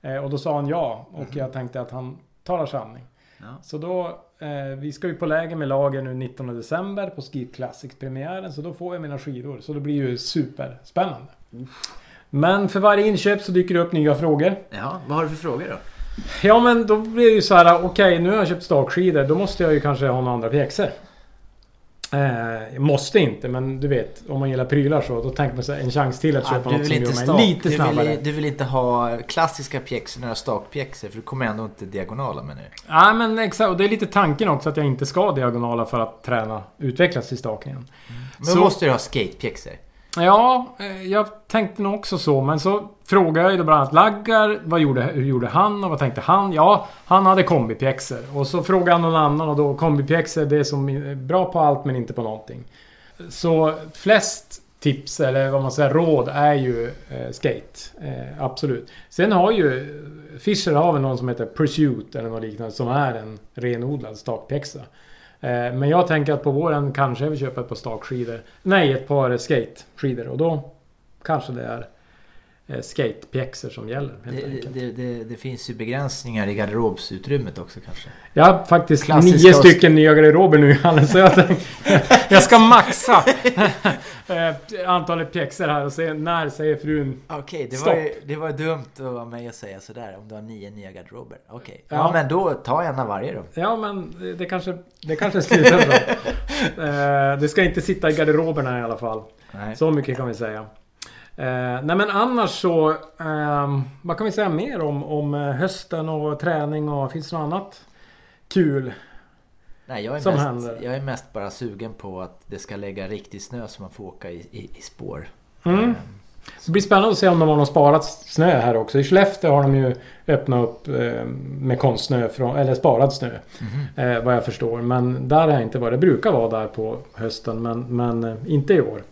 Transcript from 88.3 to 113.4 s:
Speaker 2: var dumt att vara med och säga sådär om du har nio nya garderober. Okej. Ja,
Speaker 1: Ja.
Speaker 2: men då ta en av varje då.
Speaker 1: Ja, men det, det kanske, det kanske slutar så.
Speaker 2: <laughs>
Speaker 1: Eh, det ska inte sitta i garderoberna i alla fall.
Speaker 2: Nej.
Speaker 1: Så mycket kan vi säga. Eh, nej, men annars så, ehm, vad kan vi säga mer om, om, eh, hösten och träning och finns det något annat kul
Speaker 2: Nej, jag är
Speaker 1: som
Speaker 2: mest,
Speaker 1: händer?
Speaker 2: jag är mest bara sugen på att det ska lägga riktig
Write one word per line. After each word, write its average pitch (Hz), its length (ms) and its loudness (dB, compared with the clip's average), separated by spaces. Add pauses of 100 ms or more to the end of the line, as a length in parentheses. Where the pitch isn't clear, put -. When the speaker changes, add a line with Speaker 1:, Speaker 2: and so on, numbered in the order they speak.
Speaker 2:
var 156 160 -6
dumt 151 320 -6 (100)
att - 60 -20
vara 123 240 -10
med 120 240 -14
och 113 60 -16
säga 98 260 -16
sådär 101 380 -18
om 107 100 -20
du 107 60 -16
har 107 80 -14
nio 107 280 -16
nya 98 220 -18
garderober. 92 460 -20 (100)
Okej. - 400 -20
Ja, 147 80 -6
Speaker 1:
Ja. 165 160 2
Speaker 2:
men 156 160 0
då 175 260 0
ta 151 280 -4
en 139 160 -4
av 123 80 -4
varje 98 280 -6
då. 104 60 -12 (140)
Speaker 1:
Ja, 202 220 -4
men 196 440 -10
det, 185 140 -10
det 175 100 -8
kanske, 180 340 -8 (240)
det 156 140 -4
kanske 190 260 -2
slutar 170 380 6
så. - 120 4
Speaker 2:
<laughs> - 100 4 (800)
Speaker 1:
Eh, 143 580 0
det 147 80 0
ska 185 160 2
inte 175 160 -2
sitta 170 300 -2
i - 20 2
garderoberna 151 680 0
i 120 40 -6
alla 113 140 -6
fall. 110 260 -8 (300)
Speaker 2:
Nej. 104 240 -12
Speaker 1:
Så 160 140 0
mycket 143 260 -2
kan 127 120 -6
vi 113 60 -6
säga. 110 240 -8 (800)
Eh, 135 100 -8 (360)
nej, 160 140 -2
men 208 140 0
annars 226 400 0
så, 160 440 0 (260)
ehm, 147 640 -2 (200)
vad 170 160 -4
kan 220 60 -4
vi 208 80 -2
säga 208 160 -2
mer 165 320 -4
om, 147 240 -4
om, 147 300 -4
eh, 147 60 -2
hösten 160 680 -4
och 151 320 -4
träning 151 480 -2
och 139 240 -4
finns 156 180 -10
det 170 80 -8
något 151 140 -6
annat 196 280 -10 (680)
kul 139 440 0 (920)
Speaker 2:
Nej, 110 180 -10
jag 127 120 -8
är 147 40 -8
Speaker 1:
som 147 140 0
Speaker 2:
mest, 143 120 0
Speaker 1:
händer? 120 360 -8
Speaker 2:
jag 123 120 -6
är 139 60 -8
mest 135 320 -10
bara 101 180 -10
sugen 110 480 -12
på 92 220 -12
att 92 260 -14
det 98 120 -14
ska - 180 -14
lägga 98 320 -10
riktig 104 340 -12